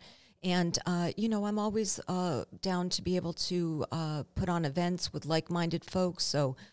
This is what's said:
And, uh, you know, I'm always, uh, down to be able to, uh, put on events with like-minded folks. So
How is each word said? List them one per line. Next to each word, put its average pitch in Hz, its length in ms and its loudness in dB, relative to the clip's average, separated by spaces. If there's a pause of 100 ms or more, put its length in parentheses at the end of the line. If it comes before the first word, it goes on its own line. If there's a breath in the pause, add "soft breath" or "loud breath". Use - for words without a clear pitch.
(420 loud breath)
And, 175 340 2 (100)
uh, 175 300 2
you 220 120 0
know, 208 180 0
I'm 208 120 0
always, 208 500 0
uh, 180 360 0 (180)
down 180 280 0
to - 120 -2
be 180 140 2
able 175 180 -2
to, 165 580 0
uh, 156 320 -2 (100)
put 190 140 0
on 170 160 2
events 175 480 0
with 143 140 -6
like-minded 165 580 0
folks. 185 400 0
So 135 320 2 (160 loud breath)